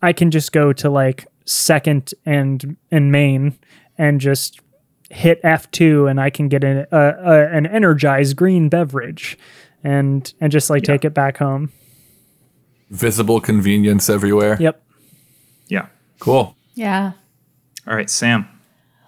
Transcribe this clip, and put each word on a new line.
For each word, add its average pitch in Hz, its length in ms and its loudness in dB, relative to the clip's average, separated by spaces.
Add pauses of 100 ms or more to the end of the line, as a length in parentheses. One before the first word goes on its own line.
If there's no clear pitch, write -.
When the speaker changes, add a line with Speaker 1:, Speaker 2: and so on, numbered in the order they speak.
Speaker 1:
I 175 120 2
can 170 180 2
just 156 220 -2
go 147 200 4
to, 143 160 -4
like, 135 360 -2 (180)
Second 147 680 -2 (120)
and, 139 520 -4 (140)
and 143 200 2
Main 143 460 0 (400)
and 147 240 0
just 139 400 -4 (480)
hit 165 340 0
F 160 280 0
two 151 360 4
and 135 140 0
I 139 80 0
can 147 180 -4
get 139 160 0
an, 139 280 0
a, 165 60 2
a, 151 520 4
an 156 160 0
energized 147 720 2
green 175 320 2
beverage 143 680 -4 (460)
and, 139 560 -2
and 151 120 0
just, 147 180 0
like, 143 140 0
Speaker 2:
Yeah. 143 100 0
Speaker 1:
take 139 120 -2
it 151 80 -4
back 139 240 -2
home." 139 340 -4 (1200)
Speaker 3:
Visible 110 500 0
convenience 104 680 0
everywhere. 104 500 0
Speaker 1:
Yep. 160 240 -2 (840)
Speaker 2:
Yeah. 95 160 -6 (340)
Speaker 3:
Cool. 123 380 0 (180)
Speaker 4:
Yeah. 196 380 -4 (760)
Speaker 2:
All 113 80 -6
right, 107 140 -4
Sam. 117 380 0 (600)